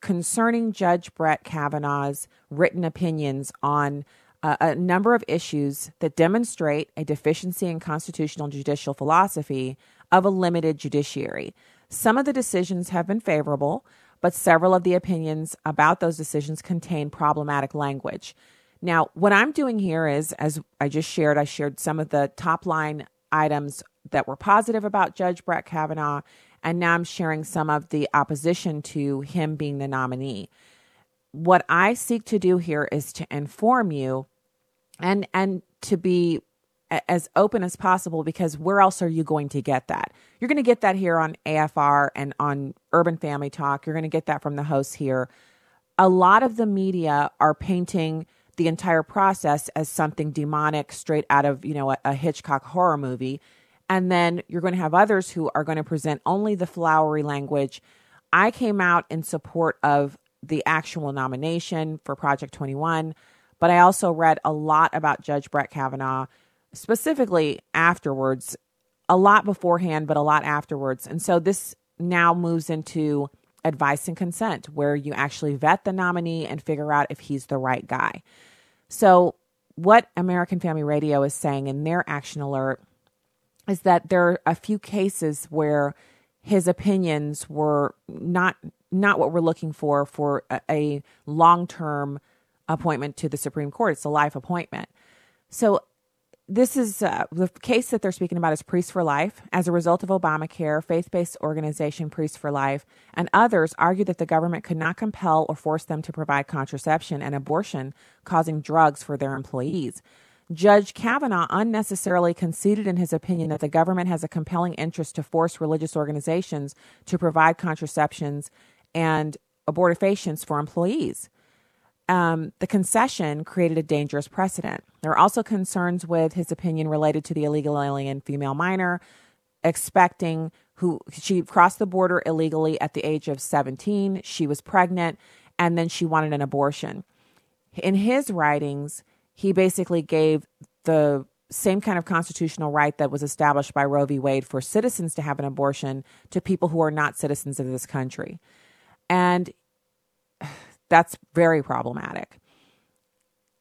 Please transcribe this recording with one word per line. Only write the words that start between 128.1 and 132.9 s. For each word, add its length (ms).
female 320
minor, 480
expecting 920
who, 260
she 300
crossed 380
the 60
border 400
illegally 540
at 140